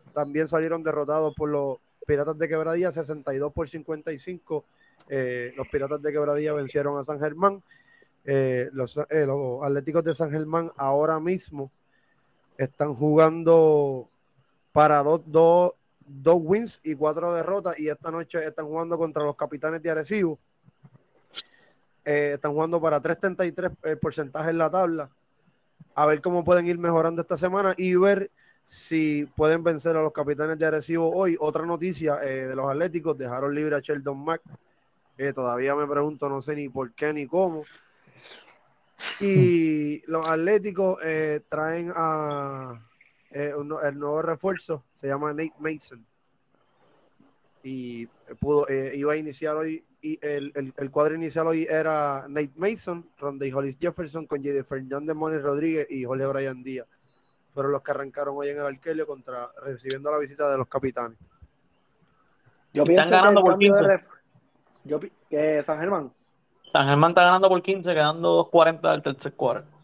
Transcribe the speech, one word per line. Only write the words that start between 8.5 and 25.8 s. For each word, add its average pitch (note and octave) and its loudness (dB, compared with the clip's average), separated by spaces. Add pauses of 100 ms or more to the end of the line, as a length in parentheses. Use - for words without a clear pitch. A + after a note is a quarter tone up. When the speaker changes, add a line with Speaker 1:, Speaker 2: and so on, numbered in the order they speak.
Speaker 1:
los, C3 -6
eh, D3+ 0
los C3+ -4
Atléticos C#3+ 0
de D#3+ -2
San D#3+ -4
Germán D#3 -2
ahora D3 0
mismo D#3 -6 (880)
están C#3 -4
jugando D#3 4 (600)
para D3 6
dos, D#3 2
dos, E3 6 (280)
dos C#3+ 2
wins G3+ -2
y D#3 -4
cuatro D3+ -2
derrotas, E3+ -4
y D3+ -4
esta D3+ -6
noche E3 -6
están D#3 -8
jugando E3 -4
contra D#3 -2
los D3 -2
Capitanes D#3 -6
de E3 -4
Arecibo. D#3+ -2 (1700)
Eh, D3 0
están D3 -6
jugando D#3+ 0
para D3+ 2
tres E3 -2
treinta F#3 -2
y E3 -4
tres F3 -6 (100)
el D#3 -4
porcentaje D#3 -4
en E3 0
la D#3+ 2
tabla. E3 -2 (840)